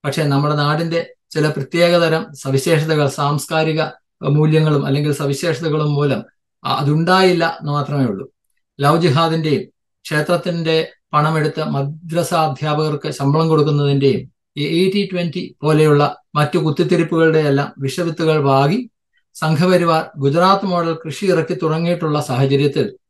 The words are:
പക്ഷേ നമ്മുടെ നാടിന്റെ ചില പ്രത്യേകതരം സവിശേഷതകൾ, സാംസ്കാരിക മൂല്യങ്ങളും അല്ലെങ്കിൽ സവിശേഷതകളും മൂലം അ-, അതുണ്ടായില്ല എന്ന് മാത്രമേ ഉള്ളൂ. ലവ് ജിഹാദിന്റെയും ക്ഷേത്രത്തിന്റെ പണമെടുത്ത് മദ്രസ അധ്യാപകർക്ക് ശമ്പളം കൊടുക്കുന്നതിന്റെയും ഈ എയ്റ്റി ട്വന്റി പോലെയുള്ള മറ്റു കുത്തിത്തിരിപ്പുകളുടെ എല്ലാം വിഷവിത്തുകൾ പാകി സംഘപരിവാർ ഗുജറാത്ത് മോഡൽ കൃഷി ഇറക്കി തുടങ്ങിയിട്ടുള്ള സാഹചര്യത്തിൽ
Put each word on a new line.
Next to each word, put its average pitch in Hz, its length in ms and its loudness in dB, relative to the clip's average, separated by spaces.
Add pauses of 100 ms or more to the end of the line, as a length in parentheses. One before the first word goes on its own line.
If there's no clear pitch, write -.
പക്ഷേ 143 180 -2
നമ്മുടെ 147 320 0
നാടിന്റെ 160 580 -2 (180)
ചില 151 180 0
പ്രത്യേകതരം 160 840 0
സവിശേഷതകൾ, 151 720 0
സാംസ്കാരിക 156 760 -2 (400)
മൂല്യങ്ങളും 151 640 2
അല്ലെങ്കിൽ 147 260 0
സവിശേഷതകളും 147 800 -2
മൂലം 139 300 0 (420)
അ-, 135 120 -2
അതുണ്ടായില്ല 165 840 2
എന്ന് 147 100 -6
മാത്രമേ 139 340 -2
ഉള്ളൂ. 98 260 -6 (500)
ലവ് 151 200 2
ജിഹാദിന്റെയും 156 600 0 (440)
ക്ഷേത്രത്തിന്റെ 165 800 -2 (260)
പണമെടുത്ത് 156 500 0
മദ്രസ 156 720 -4
അധ്യാപകർക്ക് 151 760 -2
ശമ്പളം 156 380 0
കൊടുക്കുന്നതിന്റെയും 143 840 2 (220)
ഈ 147 60 -4
എയ്റ്റി 190 500 0
ട്വന്റി 175 480 -6
പോലെയുള്ള 151 560 4 (180)
മറ്റു 147 220 0
കുത്തിത്തിരിപ്പുകളുടെ 160 840 2
എല്ലാം 143 380 0
വിഷവിത്തുകൾ 156 680 -2
പാകി 143 440 2 (440)
സംഘപരിവാർ 165 880 0
ഗുജറാത്ത് 180 460 2
മോഡൽ 170 400 -2
കൃഷി 160 200 -8
ഇറക്കി 165 380 0
തുടങ്ങിയിട്ടുള്ള 160 580 -2
സാഹചര്യത്തിൽ 139 720 0 (160)